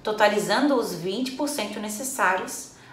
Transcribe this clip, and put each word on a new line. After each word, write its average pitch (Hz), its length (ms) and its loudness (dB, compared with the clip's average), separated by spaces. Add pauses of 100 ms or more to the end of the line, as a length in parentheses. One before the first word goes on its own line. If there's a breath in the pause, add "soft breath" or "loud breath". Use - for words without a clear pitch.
totalizando 214 760 4
os 196 200 0
vinte 196 360 -4
por 294 180 -2
cento 208 300 -4
necessários, 196 920 -2 (220 loud breath)